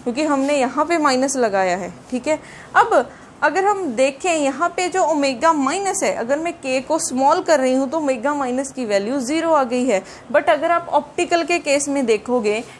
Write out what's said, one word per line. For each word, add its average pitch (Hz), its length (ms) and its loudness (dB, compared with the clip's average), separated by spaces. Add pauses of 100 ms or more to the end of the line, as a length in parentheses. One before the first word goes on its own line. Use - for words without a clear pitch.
क्योंकि 247 200 -2
हमने 285 340 2
यहाँ 262 280 0
पे 339 120 0
माइनस 269 400 0
लगाया 190 400 0
है, 185 160 -8 (180)
ठीक 247 160 -4
है। 302 120 0 (360)
अब 415 320 4 (360)
अगर 311 220 2
हम 392 200 0 (100)
देखें 277 380 0
यहाँ 294 360 0
पे 359 200 -2
जो 370 140 0
ओमेगा 294 500 2
माइनस 349 500 -2
है, 214 120 2
अगर 254 240 -2
मैं 330 140 -4
के 262 280 -4
को 294 180 -2
small 285 420 2
कर 320 180 2
रही 254 140 2
हूँ 262 160 0
तो 294 80 -2
ओमेगा 277 360 -2
माइनस 269 380 -4
की 254 140 -8
वैल्यू 208 340 0
ज़ीरो 311 320 0
आ 294 120 4
गई 247 220 0
है। 262 180 2 (280)
But 294 180 2
अगर 320 220 2
आप 339 200 0
optical 339 520 0
के 339 160 0
केस 285 300 0
में 277 160 0
देखोगे, 220 580 0 (160)